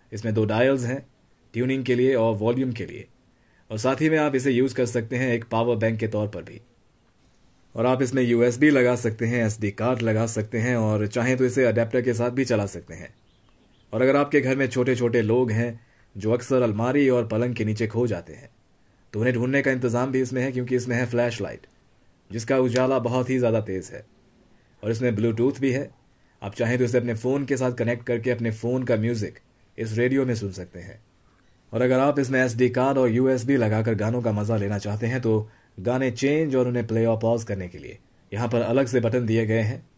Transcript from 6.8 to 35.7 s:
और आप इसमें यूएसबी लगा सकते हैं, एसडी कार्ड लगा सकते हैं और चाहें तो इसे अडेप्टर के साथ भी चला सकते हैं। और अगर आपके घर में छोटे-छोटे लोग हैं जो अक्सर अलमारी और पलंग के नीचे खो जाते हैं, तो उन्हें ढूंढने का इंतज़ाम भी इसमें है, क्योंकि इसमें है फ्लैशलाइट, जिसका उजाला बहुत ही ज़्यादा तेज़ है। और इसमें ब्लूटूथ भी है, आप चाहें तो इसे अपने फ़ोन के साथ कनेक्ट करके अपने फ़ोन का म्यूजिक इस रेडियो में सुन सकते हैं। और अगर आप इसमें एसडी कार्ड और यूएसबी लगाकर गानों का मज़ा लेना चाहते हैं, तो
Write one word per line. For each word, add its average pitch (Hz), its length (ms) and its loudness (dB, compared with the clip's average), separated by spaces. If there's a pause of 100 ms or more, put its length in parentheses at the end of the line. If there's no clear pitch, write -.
और 113 100 0
आप 127 160 2
इसमें 127 220 0
यूएसबी 120 460 4
लगा 123 260 4
सकते 113 300 -4
हैं, 117 200 0
एसडी 107 260 -2
कार्ड 117 300 -2
लगा 110 240 2
सकते 113 320 -4
हैं 120 200 0
और 107 300 0
चाहें 123 300 0
तो 127 80 2
इसे 127 200 2
अडेप्टर 117 360 2
के 120 120 0
साथ 120 160 -2
भी 127 160 0
चला 104 200 0
सकते 90 280 -12
हैं। 78 220 -16 (800)
और 110 80 0
अगर 135 140 6
आपके 143 260 2
घर 131 140 2
में 135 120 2
छोटे-छोटे 120 540 2
लोग 117 300 2
हैं 117 340 -2 (320)
जो 107 140 0
अक्सर 123 300 2
अलमारी 123 480 2
और 120 180 2
पलंग 117 280 -2
के 110 100 -4
नीचे 107 220 -2
खो 113 200 -2
जाते 85 260 -8
हैं, - 160 -20 (640)
तो 107 60 -4
उन्हें 120 160 2
ढूंढने 127 260 0
का 135 100 0
इंतज़ाम 127 400 -2
भी 131 100 0
इसमें 127 200 -4
है, 131 100 -2
क्योंकि 123 240 -2
इसमें 120 200 -2
है 123 100 0
फ्लैशलाइट, 117 640 -4 (640)
जिसका 113 260 -2
उजाला 127 420 2
बहुत 120 300 0
ही 131 80 0
ज़्यादा 113 240 2
तेज़ 95 300 -8
है। - 140 -16 (800)
और 110 80 -2
इसमें 117 240 0
ब्लूटूथ 117 360 0
भी 135 200 0
है, 135 200 -4 (520)
आप 101 100 -8
चाहें 120 240 0
तो 127 60 0
इसे 120 140 2
अपने 120 160 0
फ़ोन 127 320 -2
के 131 120 -2
साथ 127 140 0
कनेक्ट 120 340 -2
करके 120 260 -2
अपने 117 200 -2
फ़ोन 123 320 -4
का 120 120 0
म्यूजिक 110 440 -2 (380)
इस 110 200 -6
रेडियो 127 280 2
में 123 100 0
सुन 101 160 -4
सकते 92 280 -14
हैं। - 240 -18 (680)
और - 80 -2
अगर 127 180 4
आप 143 200 2
इसमें 131 260 2
एसडी 120 240 2
कार्ड 131 280 2
और 127 120 4
यूएसबी 127 480 2
लगाकर 110 360 2
गानों 110 280 0
का 117 100 0
मज़ा 104 260 0
लेना 101 200 -2
चाहते 107 300 -4
हैं, 127 140 -2
तो 110 280 0 (300)